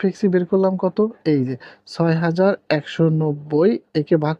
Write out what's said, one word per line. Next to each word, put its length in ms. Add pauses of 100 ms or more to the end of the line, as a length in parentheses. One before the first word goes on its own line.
ফিক্সি 260
বের 180
করলাম 320
কত? 300 (180)
এই 200
যে 100 (320)
ছয় 260
হাজার 400 (160)
একশো 400
নব্বই, 680 (140)
একে 240
ভাগ 220